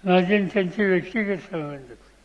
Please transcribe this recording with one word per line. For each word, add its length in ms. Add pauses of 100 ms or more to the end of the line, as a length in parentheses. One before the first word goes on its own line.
माझे 320
आणि 180
त्यांचे 320
व्यक्तिगत 560
संबंध 480
होते. 220 (140)